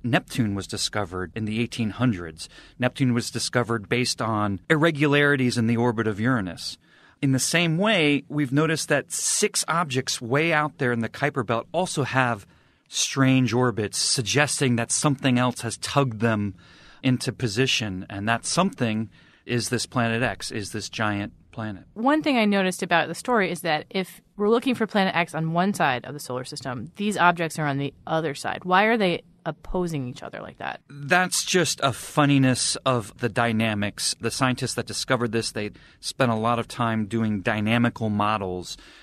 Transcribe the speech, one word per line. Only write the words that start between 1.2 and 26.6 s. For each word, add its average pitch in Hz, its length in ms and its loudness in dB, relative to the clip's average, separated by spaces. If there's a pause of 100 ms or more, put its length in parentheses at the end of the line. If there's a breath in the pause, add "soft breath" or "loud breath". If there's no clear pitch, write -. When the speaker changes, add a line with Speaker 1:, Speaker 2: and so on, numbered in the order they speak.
Speaker 1:
in 110 100 -4
the 107 160 -2
eighteen 117 300 -2
hundreds. 87 580 -2 (280 loud breath)
Neptune 123 360 0
was 117 180 -2
discovered 117 560 -2
based 123 340 0
on 104 380 0 (100)
irregularities 143 880 4
in 113 100 4
the 117 100 2
orbit 113 300 2
of 104 120 -2
Uranus. 110 580 -2 (440 soft breath)
In 139 100 2
the 131 80 4
same 165 380 2
way, 175 500 2
we've 147 240 -2
noticed 156 380 2
that 143 220 0
six - 580 0
objects 147 500 0
way 143 320 0
out 151 280 0
there 123 120 2
in 117 80 0
the 110 80 -2
Kuiper 139 380 -2
Belt 117 260 -2
also 160 320 0
have 120 420 0 (480 soft breath)
strange 131 600 4
orbits, 113 440 0
suggesting 127 800 2
that 117 160 -2
something 135 480 2
else 123 220 0
has 117 160 -6
tugged 127 420 0
them 107 340 0 (480 loud breath)
into 127 300 0
position, 107 800 -2
and 101 180 -6
that 117 180 0
something 117 640 0 (360 soft breath)
is 117 240 -2
this 117 160 -2
Planet 117 360 0
X, 104 300 -4
is 104 220 -6
this 107 160 -8
giant 104 420 -2 (220)
planet. 107 400 -10
Speaker 2:
One 277 280 2
thing 285 140 0
I 226 80 4
noticed 196 400 2
about 165 240 2
the 170 80 -8
story 214 340 0
is 170 120 -6
that 156 300 -2
if - 280 -6 (160)
we're 208 140 0
looking 226 260 2
for 220 120 0
Planet 190 280 2
X 170 180 0
on 160 200 -2
one 185 200 2
side 135 300 0
of 139 100 -12
the 147 60 -12
solar 127 240 -6
system, 127 540 -10